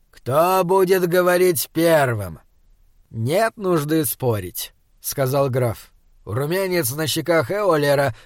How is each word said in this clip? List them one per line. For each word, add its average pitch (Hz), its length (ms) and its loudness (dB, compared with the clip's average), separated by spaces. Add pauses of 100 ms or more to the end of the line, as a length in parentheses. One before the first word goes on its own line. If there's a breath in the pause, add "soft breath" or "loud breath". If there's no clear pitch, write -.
(100)
«Кто 175 540 0
будет 185 420 2
говорить 180 680 2
первым?» 127 680 0 (680)
«Нет 165 480 -2
нужды 160 480 0
спорить», — 104 640 -6 (280)
сказал 139 500 -2
граф. 120 420 -4 (400)
Румянец 165 600 -2
на 156 140 -4
щеках 160 440 -2
Эолера, 147 640 2 (120)